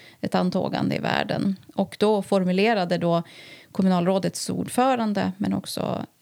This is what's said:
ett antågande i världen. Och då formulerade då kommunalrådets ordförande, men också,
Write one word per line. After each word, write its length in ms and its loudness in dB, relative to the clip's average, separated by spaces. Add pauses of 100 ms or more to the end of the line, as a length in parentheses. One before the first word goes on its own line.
(200)
ett 140 -4
antågande 600 0
i 20 -2
världen. 580 -2 (180)
Och 240 -4
då 240 2
formulerade 760 2
då 240 2 (500)
kommunalrådets 800 2
ordförande, 840 0
men 180 0
också, 520 -4 (160)